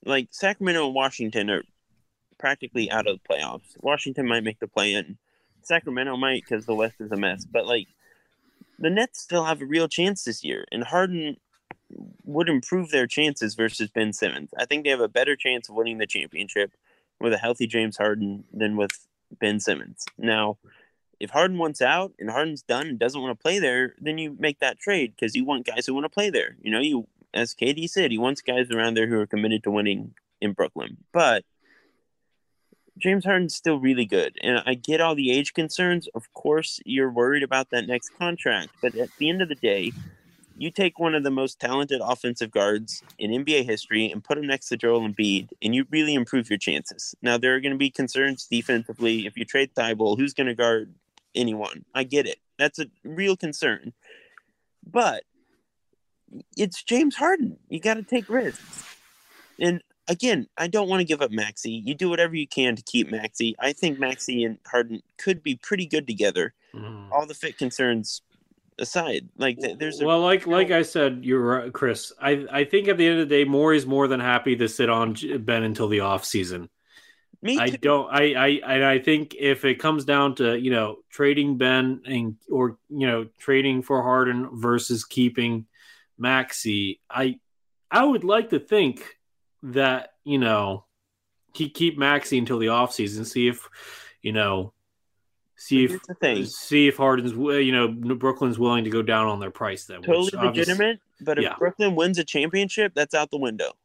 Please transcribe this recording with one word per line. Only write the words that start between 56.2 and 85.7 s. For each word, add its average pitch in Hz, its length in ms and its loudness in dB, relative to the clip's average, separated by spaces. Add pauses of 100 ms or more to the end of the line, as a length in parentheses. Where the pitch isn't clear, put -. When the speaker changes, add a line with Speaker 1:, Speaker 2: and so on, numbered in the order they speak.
Speaker 1:
it's 190 260 -2
James 269 360 2
Harden. 320 400 0 (100)
You 160 140 -8
gotta 220 220 0
take 240 260 -2
risks. 214 560 -4 (720)
And 175 240 0 (240)
again, 180 400 0 (100)
I 165 100 -2
don't 202 200 0
wanna 185 160 2
give 156 180 0
up 120 100 2
Maxey. 107 400 -6
You 113 220 -6
do 180 160 -2
whatever 170 280 0
you 147 100 -4
can 127 300 0
to 120 60 -16
keep - 280 -2
Maxey. 110 480 -4
I 139 140 0
think 147 260 -2
Maxey 127 460 -2
and 113 200 -6
Harden 117 360 -2 (160)
could 180 260 -2
be 139 140 -4
pretty 185 280 -4
good 151 220 -2
together. 101 460 0 (200)
Speaker 2:
Mm-hmm. 107 380 -16
Speaker 1:
All 147 140 2
the 151 80 -14
fit 156 240 -8
concerns 123 640 0 (560)
aside, - 500 -4 (100)
like, 123 220 0
th-, 120 200 -6
there's 151 220 -6
a 147 40 2
Speaker 2:
Well, 165 160 4
like, 185 260 2
like 180 220 2
Speaker 1:
real 170 80 4
Speaker 2:
I 165 60 4
said, 135 400 0
you're 127 180 2
right, 123 320 0
Chris. - 380 -2 (100)
I, 143 300 2
I 139 140 2
think 196 220 2
at 190 100 4
the 165 100 6
end 165 120 4
of 156 100 2
the 147 60 6
day, 143 100 6
Morey's 143 400 4
more 139 220 4
than 131 120 2
happy 123 380 2
to 117 120 2
sit 117 200 2
on 113 260 2
J-, 143 220 -4
Ben 113 260 0
until 110 240 0
the 104 120 2
offseason. 92 720 -2 (720)
Speaker 1:
Me 233 180 0
Speaker 2:
I 123 100 2
Speaker 1:
too. 127 80 -2
Speaker 2:
don't, 143 340 2
I, 143 220 4
I, 131 140 4 (280)
and 135 80 4
I 135 160 4
think 151 400 2
if 139 260 2
it 127 140 4
comes 156 240 0
down 143 320 4
to, 120 240 2
you 127 120 0
know, 110 260 0 (120)
trading 143 480 2
Ben 131 480 2
and, 117 300 -4 (160)
or, 123 260 0 (120)
you 139 180 -2
know, 113 200 0 (120)
trading 135 420 2
for 131 220 0
Harden 127 460 2 (100)
versus 120 460 0
keeping 120 600 0 (500)